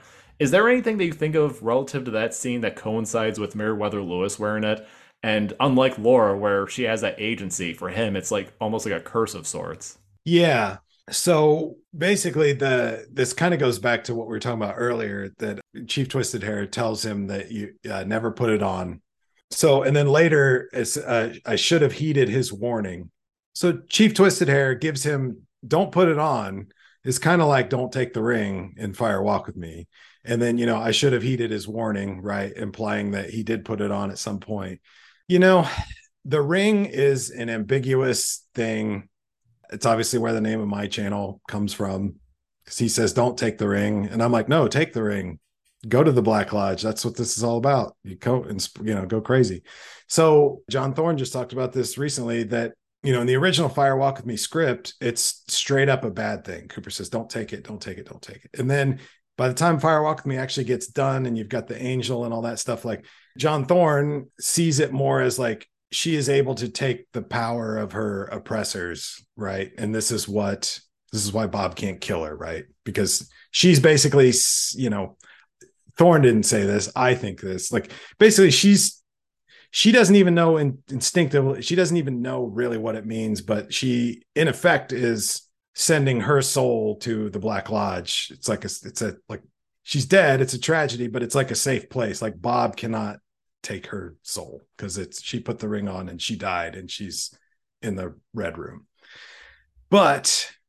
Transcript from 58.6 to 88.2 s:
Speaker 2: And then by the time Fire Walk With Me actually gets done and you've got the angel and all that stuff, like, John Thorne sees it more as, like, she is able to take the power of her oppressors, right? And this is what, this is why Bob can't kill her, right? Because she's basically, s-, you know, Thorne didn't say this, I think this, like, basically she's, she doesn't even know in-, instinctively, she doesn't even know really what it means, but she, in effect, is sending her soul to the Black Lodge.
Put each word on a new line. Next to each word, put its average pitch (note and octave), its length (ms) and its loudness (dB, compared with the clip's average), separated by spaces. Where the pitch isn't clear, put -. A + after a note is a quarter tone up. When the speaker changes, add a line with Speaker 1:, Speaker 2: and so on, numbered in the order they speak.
Speaker 2:
And B2+ 100 0
then C#3 300 0
by B2+ 100 2
the B2 60 -2
time E3 260 2
Fire D#3 220 4
Walk D#3 160 0
With - 80 -12
Me C3+ 100 -2
actually C3 280 -4
gets A#2+ 220 -2
done C3+ 380 -2
and A#2 140 -4
you've G#2 100 -8
got A2+ 180 -6
the B2 160 -10
angel B2 440 -4
and A#2 80 -6
all A2+ 80 -6
that A#2 160 -6
stuff, A#2+ 260 -6
like, A2+ 220 -8
John D3+ 260 0
Thorne D3 640 2
sees E3 400 0
it D3 140 0
more C3+ 300 2
as, B2+ 160 0
like, A2+ 280 -4
she - 260 -2
is C3+ 120 0
able C3+ 260 2
to A#2 140 -6
take - 440 -4
the A#2 100 -6
power A2+ 560 -4
of G2 140 -6
her G2+ 340 -4
oppressors, G2+ 1000 -8
right? G2 420 -6
And A2 160 -4
this A2 160 -2
is - 180 -4
what, G2 500 -4
this G#2 120 -4
is G2+ 80 -4
why A2 140 0
Bob F#2 300 -4
can't F#2+ 240 -8
kill E2 240 -4
her, D2+ 120 -10
right? D#2+ 280 -10
Because - 440 -2
she's F3 300 6
basically, C#3+ 480 8
s-, - 480 0
you B2+ 140 -2
know, G2+ 260 -4
Thorne E3 260 8
didn't A2 220 6
say G#2+ 200 2
this, G2+ 300 0
I B2+ 200 2
think G2 260 -6
this, F#2+ 320 -8
like, A2+ 180 -2
basically G3+ 320 8
she's, - 520 4
she - 220 4
doesn't G3+ 240 8
even F3+ 180 8
know E3 240 6
in-, C#3 320 0
instinctively, C3+ 720 2
she E3+ 120 -2
doesn't F3 220 2
even C3+ 260 -2
know B2+ 220 -4
really A#2 340 -2
what A2 180 -4
it G#2+ 100 -10
means, A2 340 -4
but G#2 320 -4
she, A#2+ 500 -2
in D#3 140 2
effect, D3 440 2
is - 560 -2
sending C3+ 460 2
her C#3 220 2
soul A#2 560 0
to G#2+ 320 -4
the G2+ 80 -8
Black G2+ 320 -4
Lodge. G2+ 600 -4